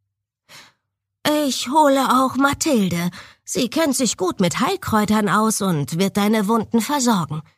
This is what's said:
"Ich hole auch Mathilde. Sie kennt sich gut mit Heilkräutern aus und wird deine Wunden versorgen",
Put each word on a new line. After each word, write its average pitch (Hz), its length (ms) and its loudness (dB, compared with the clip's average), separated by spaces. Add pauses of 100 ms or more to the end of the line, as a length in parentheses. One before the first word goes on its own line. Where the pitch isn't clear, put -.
(1500)
"Ich - 220 -4
hole 269 540 4
auch 262 140 -2
Mathilde. 220 760 0 (340)
Sie 262 240 -4
kennt 294 280 0
sich 247 200 -2
gut 359 240 -4
mit 175 200 0
Heilkräutern 214 680 0
aus 214 320 0
und 165 380 -2
wird 190 180 0
deine 208 320 2
Wunden 226 320 0
versorgen", 208 640 -2 (160)